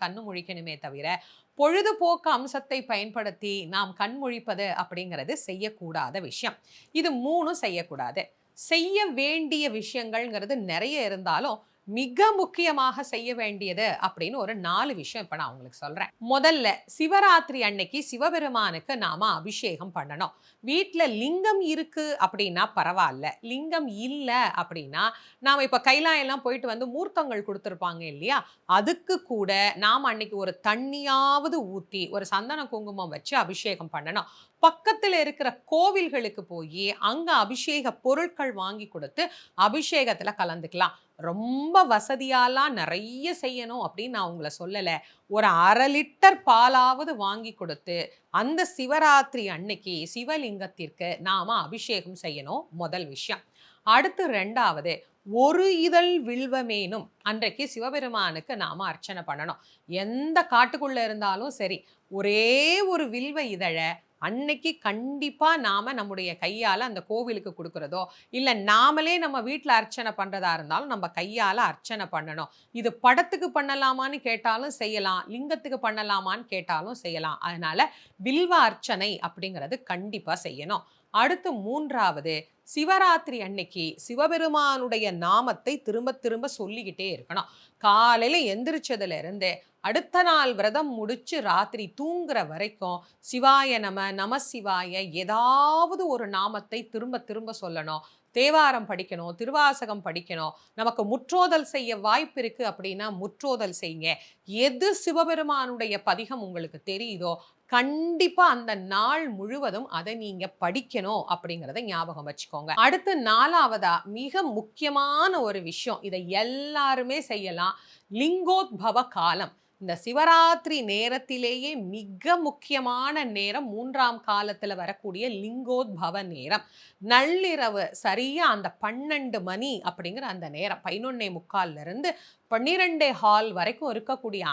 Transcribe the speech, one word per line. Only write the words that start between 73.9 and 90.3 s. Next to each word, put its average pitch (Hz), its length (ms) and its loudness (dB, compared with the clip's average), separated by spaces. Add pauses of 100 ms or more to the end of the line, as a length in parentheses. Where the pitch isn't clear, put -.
கேட்டாலும் 226 540 -2
செய்யலாம், 202 420 -2 (140)
லிங்கத்துக்கு 285 500 -6
பண்ணலாமான்னு 208 680 -2
கேட்டாலும் 180 500 -4
செய்யலாம். 160 380 -6
அதனால 170 460 0 (320)
வில்வ 302 320 0 (160)
அர்ச்சனை 208 440 -2 (160)
அப்படிங்கிறது 180 500 -8 (140)
கண்டிப்பா 190 440 -6 (100)
செய்யணும். 156 400 -6 (280)
அடுத்து 339 360 2 (100)
மூன்றாவது, 202 760 -2 (340)
சிவராத்திரி 330 720 4
அன்னைக்கு 185 460 -6 (120)
சிவபெருமானுடைய 285 1080 0 (180)
நாமத்தை 226 500 2 (140)
திரும்ப 233 220 -2 (160)
திரும்ப 233 340 -2
சொல்லிக்கிட்டே 196 540 -8
இருக்கணும். - 360 -6 (340)
காலையில 233 540 6 (160)
எந்திரிச்சதுல 226 640 -4
இருந்து 185 320 -4 (340)
அடுத்த 349 400 2
நாள் 302 300 6